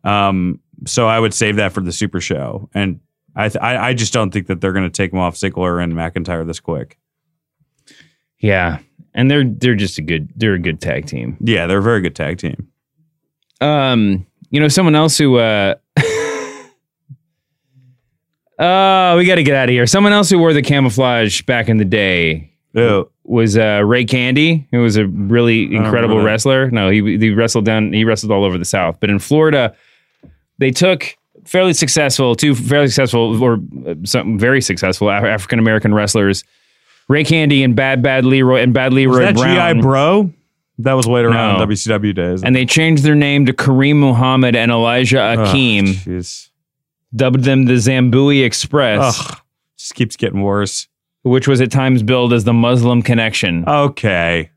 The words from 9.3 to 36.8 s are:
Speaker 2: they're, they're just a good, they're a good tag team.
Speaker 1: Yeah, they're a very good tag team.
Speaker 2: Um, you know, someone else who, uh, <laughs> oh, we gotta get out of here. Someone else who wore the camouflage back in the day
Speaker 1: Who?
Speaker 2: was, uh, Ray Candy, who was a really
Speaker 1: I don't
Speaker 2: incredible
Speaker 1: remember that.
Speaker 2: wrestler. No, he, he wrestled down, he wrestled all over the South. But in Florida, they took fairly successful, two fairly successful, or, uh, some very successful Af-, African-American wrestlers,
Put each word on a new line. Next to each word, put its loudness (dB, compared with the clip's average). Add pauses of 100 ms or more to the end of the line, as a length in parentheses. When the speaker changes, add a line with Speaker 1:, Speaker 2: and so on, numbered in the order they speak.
Speaker 2:
they're, 2
they're -2
just -4
a -10
good, -6
they're 0
a -4
good -6
tag -6
team. -10
Speaker 1:
Yeah, -2
they're -2
a -2
very 0
good -6
tag -6
team. -10 (920)
Speaker 2:
Um, 0 (240)
you -2
know, 2
someone 2
else 2
who, 4
uh, 0 (220)
<laughs> 0 (2500)
oh, 2
we 4
gotta 2
get 2
out 2
of 2
here. 2
Someone 2
else 2
who 4
wore 4
the 2
camouflage 0
back -2
in 2
the 2
day -2 (220)
Speaker 1:
Who? 0 (160)
Speaker 2:
was, 0
uh, 2
Ray 0
Candy, 0
who 0
was 0
a 2
really 0
Speaker 1:
I -8
don't 0
Speaker 2:
incredible 0
Speaker 1:
remember 2
that. 2
Speaker 2:
wrestler. 0
No, 0
he, 0
he 2
wrestled 0
down, 0
he 0
wrestled -2
all 2
over -2
the -6
South. -4
But -2
in 0
Florida, 0 (840)
they 0
took -2 (280)
fairly 0
successful, 0
two 2
fairly 0
successful, 0
or, 2 (280)
uh, -8 (100)
some -2
very 2
successful -2
Af-, -2
African-American 0
wrestlers, 0 (640)